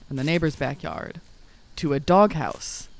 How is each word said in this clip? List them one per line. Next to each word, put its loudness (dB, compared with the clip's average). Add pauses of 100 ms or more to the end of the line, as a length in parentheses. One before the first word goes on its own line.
and -6
the -2
neighbor's 2
backyard, -6 (560)
to 0
a 2
doghouse 2 (100)